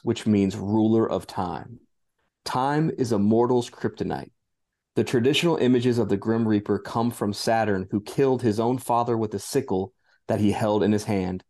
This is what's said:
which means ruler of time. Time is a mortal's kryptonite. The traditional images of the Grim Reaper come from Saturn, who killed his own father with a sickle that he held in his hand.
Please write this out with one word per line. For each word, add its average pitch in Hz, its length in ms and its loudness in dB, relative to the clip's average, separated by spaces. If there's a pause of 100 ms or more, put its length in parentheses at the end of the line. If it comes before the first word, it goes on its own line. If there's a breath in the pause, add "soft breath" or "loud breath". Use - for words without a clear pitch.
which 117 200 -4
means 101 320 2
ruler 110 540 2
of 95 160 -4
time. 92 540 -8 (640)
Time 147 520 -2
is 117 140 -2
a 110 80 2
mortal's 120 500 2
kryptonite. 80 640 -6 (640)
The 120 80 2
traditional 147 540 2
images 123 400 2
of 107 100 0
the 101 80 0
Grim 113 320 0
Reaper 104 300 0
come 117 320 -2
from 104 240 -4
Saturn, 104 560 0
who 104 100 0
killed 131 400 0
his 113 180 0
own 120 200 0
father 120 380 0
with 110 180 -4
a 101 40 -4
sickle 98 540 -4 (340)
that 107 140 -2
he 104 100 4
held 104 320 0
in 98 80 4
his 107 140 2
hand. 92 460 -4